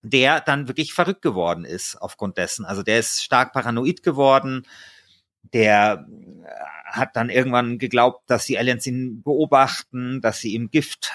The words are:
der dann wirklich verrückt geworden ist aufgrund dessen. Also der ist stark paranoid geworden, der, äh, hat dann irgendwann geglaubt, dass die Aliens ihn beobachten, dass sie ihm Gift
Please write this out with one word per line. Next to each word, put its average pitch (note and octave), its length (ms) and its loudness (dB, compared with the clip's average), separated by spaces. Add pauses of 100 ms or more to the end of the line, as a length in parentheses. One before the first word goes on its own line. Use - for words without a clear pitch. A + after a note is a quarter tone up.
der C3+ 360 4
dann C#3+ 300 -2
wirklich D3+ 240 -4
verrückt F3+ 300 -2
geworden E2+ 420 0
ist E2 320 -10
aufgrund G2+ 400 -8
dessen. F#2 260 -4
Also G2 200 -6
der A2 160 2
ist - 220 -4
stark B2+ 300 2
paranoid A#2+ 520 -2
geworden, C3+ 640 2 (880)
der, G#2 520 4 (400)
äh, - 40 -20 (360)
hat A#2+ 300 -6
dann A#2+ 140 -2
irgendwann B2 500 0
geglaubt, A#2+ 500 2
dass A#2+ 160 0
die A#2+ 120 -2
Aliens A#2+ 300 0
ihn B2 360 -6
beobachten, C3+ 960 0
dass A2 180 0
sie G#2+ 140 -4
ihm A2+ 180 -4
Gift - 440 -2